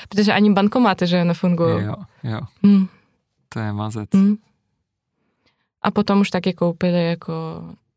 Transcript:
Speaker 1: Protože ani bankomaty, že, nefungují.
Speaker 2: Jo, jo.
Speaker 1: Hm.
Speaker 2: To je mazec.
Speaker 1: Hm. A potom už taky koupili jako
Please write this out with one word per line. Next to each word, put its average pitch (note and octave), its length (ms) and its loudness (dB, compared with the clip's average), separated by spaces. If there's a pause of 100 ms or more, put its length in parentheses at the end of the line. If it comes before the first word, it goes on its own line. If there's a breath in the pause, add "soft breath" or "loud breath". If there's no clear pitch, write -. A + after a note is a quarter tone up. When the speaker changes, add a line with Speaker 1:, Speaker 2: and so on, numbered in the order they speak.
Speaker 1:
Protože G3+ 240 2
ani G#3 200 4
bankomaty, G3 540 2
že, F3 180 0
nefungují. E3+ 600 0
Speaker 2:
Jo, G#2+ 100 -6 (280)
jo. A2 160 -6 (260)
Speaker 1:
Hm. G3 220 6 (680 soft breath)
Speaker 2:
To A2+ 60 -8
je G#2+ 140 -6
mazec. G#2+ 420 -8
Speaker 1:
Hm. G3 200 4 (1500)
A G3+ 100 -2
potom G3+ 300 0
už G3 80 0
taky F3+ 240 -4
koupili F3 520 -2
jako E3 580 -8 (340)